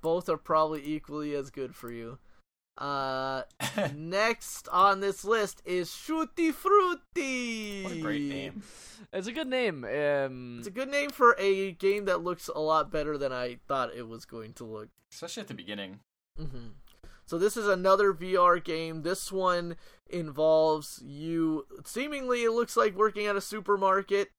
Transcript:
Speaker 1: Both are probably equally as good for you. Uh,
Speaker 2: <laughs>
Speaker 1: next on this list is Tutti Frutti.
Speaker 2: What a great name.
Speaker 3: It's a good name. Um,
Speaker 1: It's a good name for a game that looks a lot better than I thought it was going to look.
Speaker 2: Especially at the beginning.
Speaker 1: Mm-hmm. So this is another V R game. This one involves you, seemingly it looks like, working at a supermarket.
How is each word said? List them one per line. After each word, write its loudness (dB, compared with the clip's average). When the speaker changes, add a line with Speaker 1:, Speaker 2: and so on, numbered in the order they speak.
Speaker 1:
Both 0
are 0
probably 0
equally -6
as -4
good -8
for -12
you. -10
Uh, -2
Speaker 2:
<laughs> -2
Speaker 1:
next -2
on 4
this -2
list 0
is -4
Tutti 0
Frutti. 0
Speaker 2:
What -6
a -6
great -2
name. -8
Speaker 3:
It's -4
a -6
good -4
name. 0
Um, 0
Speaker 1:
It's -10
a -12
good -6
name 0
for 8
a 2
game 0
that 0
looks -6
a -6
lot 2
better -2
than -2
I -6
thought 0
it -10
was -14
going -14
to -14
look. -12
Speaker 2:
Especially -12
at -12
the -10
beginning. -10
Speaker 1:
Mm-hmm. -6
So -4
this 2
is -2
another 6
V -2
R 8
game. -6
This -4
one 0
involves 2
you, -2
seemingly -2
it 4
looks 0
like, 4
working 2
at 0
a 0
supermarket. 2